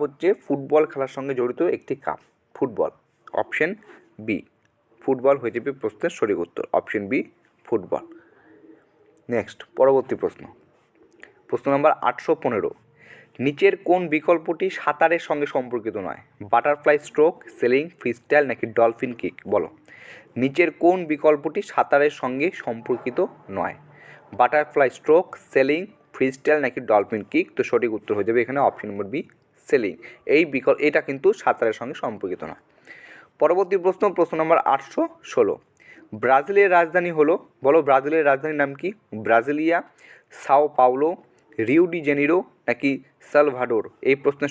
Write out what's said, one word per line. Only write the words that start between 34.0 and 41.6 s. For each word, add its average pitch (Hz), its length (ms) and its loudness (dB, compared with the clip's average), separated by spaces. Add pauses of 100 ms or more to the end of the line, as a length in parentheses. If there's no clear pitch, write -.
প্রশ্ন 170 240 0
নম্বর 160 180 2 (160)
আটশো - 280 -4 (300)
ষোলো, 104 220 2 (680)
ব্রাজিলের 147 540 2
রাজধানী 170 420 2
হলো, 151 160 4 (300)
বলো, 147 180 6
ব্রাজিলের 143 480 2
রাজধানীর 147 320 -2
নাম 139 80 -2 (100)
কি? 175 80 -6 (360)
ব্রাজিলিয়া, 147 540 2 (640)
সাও 147 220 4 (140)
পাওলো, 131 300 4 (600)